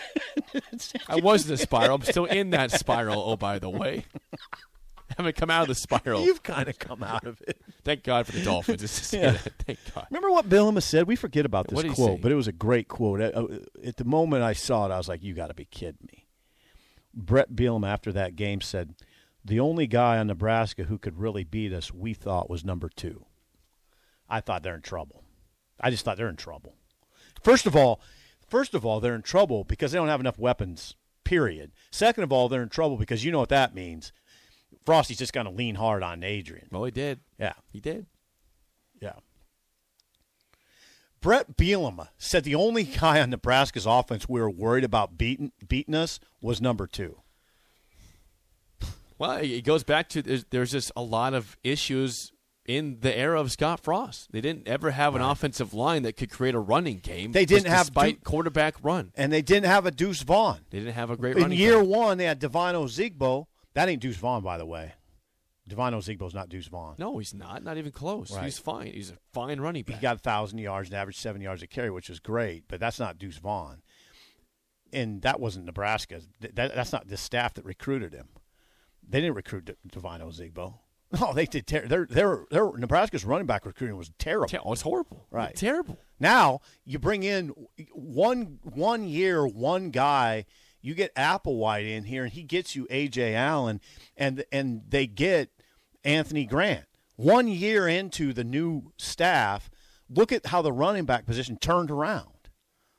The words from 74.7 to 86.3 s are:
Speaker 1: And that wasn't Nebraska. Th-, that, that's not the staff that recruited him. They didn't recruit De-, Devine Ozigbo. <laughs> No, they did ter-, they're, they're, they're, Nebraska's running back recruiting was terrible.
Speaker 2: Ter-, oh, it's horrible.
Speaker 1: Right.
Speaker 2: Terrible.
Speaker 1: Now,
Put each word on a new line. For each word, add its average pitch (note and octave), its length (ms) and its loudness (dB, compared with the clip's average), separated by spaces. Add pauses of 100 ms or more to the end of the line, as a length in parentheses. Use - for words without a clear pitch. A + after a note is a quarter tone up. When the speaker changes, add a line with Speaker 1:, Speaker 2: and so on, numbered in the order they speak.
Speaker 1:
And A2 300 -6
that C3 180 0
wasn't F#2+ 260 -6
Nebraska. G2+ 540 -4 (200)
Th-, - 140 -14
that, B2 200 -4
that's B2 180 -6
not A2+ 160 -4
the G2+ 80 -10
staff A#2+ 380 -4
that - 100 -14
recruited F#2+ 480 -6
him. - 160 -20 (800)
They C3+ 140 0
didn't E3 160 -2
recruit F#2+ 300 -10
De-, F#2+ 100 -14 (140)
Devine F2 300 -12
Ozigbo. E2 580 -12
<laughs> - 60 -20 (360)
No, G#3 120 0
they D3+ 140 2
did C#3 220 -8
ter-, D3+ 180 -2
they're, D#3+ 240 0
they're, F3 400 2
they're, F3+ 220 2
Nebraska's B2 520 0
running D3+ 220 0
back A2 200 -2
recruiting G#2+ 300 -8
was E2 220 -14
terrible. E3 300 -2
Speaker 2:
Ter-, - 160 -6
oh, G#2+ 80 -4
it's - 100 -4
horrible. - 480 -4
Speaker 1:
Right. A2 240 -6
Speaker 2:
Terrible. D4 420 -2 (220)
Speaker 1:
Now, E3 420 6 (240)